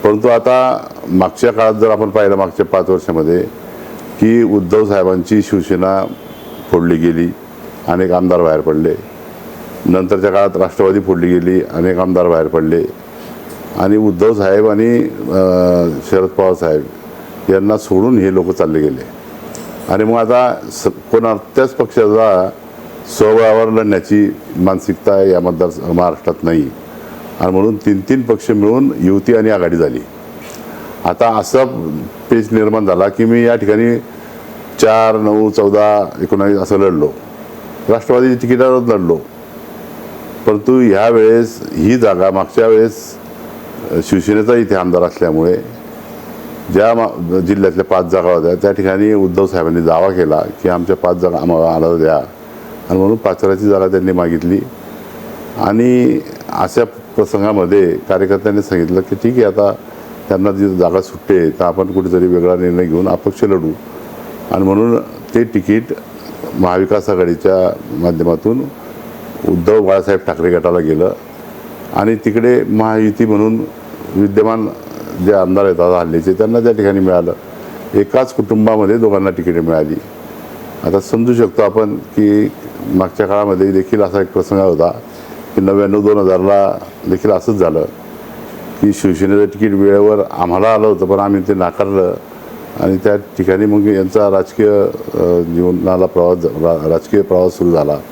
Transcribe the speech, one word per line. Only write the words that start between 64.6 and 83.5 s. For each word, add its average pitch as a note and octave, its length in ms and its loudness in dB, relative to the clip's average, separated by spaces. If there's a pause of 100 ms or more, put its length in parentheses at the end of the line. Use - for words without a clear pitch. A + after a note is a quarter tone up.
म्हणून A2 320 2 (380)
ते A#2 100 4
तिकीट G#2+ 400 0 (720)
महाविकास F#2+ 540 0
आघाडीच्या F2+ 640 2 (200)
माध्यमातून E2+ 680 0 (880)
उद्धव F2+ 320 2
बाळासाहेब F#2+ 460 2
ठाकरे E2+ 240 0
गटाला F2 280 2
गेलं, D#2+ 340 0 (840)
आणि G#2+ 220 0
तिकडे A#2 480 2
महायुती A2 600 0
म्हणून A2 320 2 (560)
विद्यमान G#2 520 2 (600)
जे G#2 60 4
आमदार F#2+ 320 2
आहेत F2+ 160 2
आता F2+ 200 4
हल्लीचे E2 320 0
त्यांना A2 280 2
त्या A2+ 120 4
ठिकाणी G2 280 2
मिळालं. F2 320 2 (640)
एकाच B2+ 400 0
कुटुंबामध्ये A2 640 2
दोघांना G2 320 2
तिकीट F2 260 -2
मिळाली. D#2+ 380 0 (880)
आता F#2+ 160 0
समजू A#2 340 0
शकतो A2+ 280 2
आपण G#2 340 0
की G#2 520 0 (380)
मागच्या F#2 400 0
काळामध्ये G2 460 2